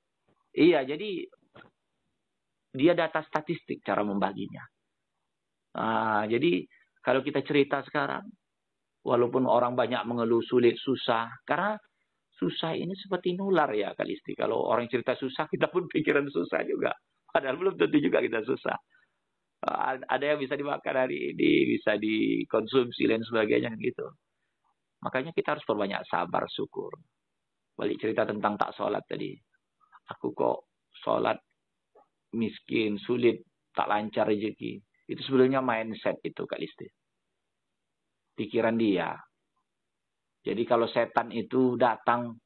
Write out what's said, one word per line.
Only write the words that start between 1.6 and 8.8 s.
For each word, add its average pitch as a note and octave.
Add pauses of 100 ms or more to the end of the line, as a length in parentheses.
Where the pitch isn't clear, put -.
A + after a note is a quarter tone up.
dia D#3
data D#3+
statistik -
cara G#2
membaginya. G2+ (1120)
Ah, A2
jadi B2 (400)
kalau -
kita C#3+
cerita C#3+
sekarang, C#3 (720)